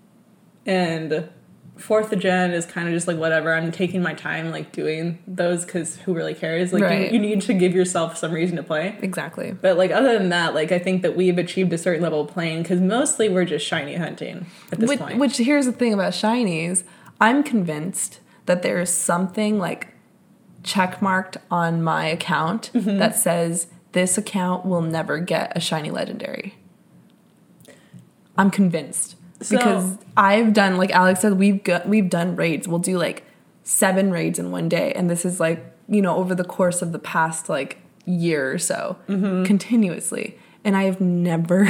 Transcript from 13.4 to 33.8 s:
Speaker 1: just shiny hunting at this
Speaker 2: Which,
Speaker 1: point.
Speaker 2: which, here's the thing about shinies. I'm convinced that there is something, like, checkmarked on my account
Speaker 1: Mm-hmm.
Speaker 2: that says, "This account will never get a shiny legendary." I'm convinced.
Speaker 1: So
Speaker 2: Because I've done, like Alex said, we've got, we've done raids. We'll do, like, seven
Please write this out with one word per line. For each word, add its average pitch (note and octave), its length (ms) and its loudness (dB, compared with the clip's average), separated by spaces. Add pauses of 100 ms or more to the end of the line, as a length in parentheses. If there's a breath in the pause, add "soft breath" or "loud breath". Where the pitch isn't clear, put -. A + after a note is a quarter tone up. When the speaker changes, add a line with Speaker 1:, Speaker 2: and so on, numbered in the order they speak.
Speaker 1:
just C#3+ 200 -2
shiny D3 300 -4
hunting E3 500 -8 (260 loud breath)
at E3 80 -4
this A#3 100 2
Speaker 2:
Which, C#4 100 0
Speaker 1:
point. - 180 -6
Speaker 2:
which, C4+ 200 2
here's C#4 280 2
the B3 60 0
thing A#3 220 0
about F#3 200 0
shinies. F#3 720 -2 (360 loud breath)
I'm A#3+ 220 4
convinced F3+ 800 -4 (260 soft breath)
that F3+ 160 2
there F3+ 180 -2
is F3+ 120 -2
something, F#3+ 680 0
like, - 300 -6 (760)
checkmarked F#3 760 0 (120)
on E3+ 320 0
my D#3+ 260 0
account E3 680 -2
Speaker 1:
Mm-hmm. G3+ 240 0
Speaker 2:
that E3+ 160 2
says, E3+ 520 0 (260 loud breath)
"This F#3 240 2
account F3+ 480 -2
will F3+ 160 0
never D#3+ 380 -2
get E3 360 -2
a F3 60 -2
shiny D#3 280 -4
legendary." - 640 -8 (1800 loud breath)
I'm G3 140 4
convinced. E3+ 640 -2 (260)
Speaker 1:
So - 160 -2
Speaker 2:
Because F#3+ 400 0 (200)
I've G#3+ 340 6
done, G3 260 4
like F#3 140 2
Alex F#3 300 4
said, G#3 180 4
we've G3 240 2
got, F3 240 0
we've G3+ 220 2
done F3 260 -2
raids. E3 320 -2
We'll E3+ 120 0
do, F#3 180 -2
like, - 260 -4 (400 soft breath)
seven F#3+ 480 2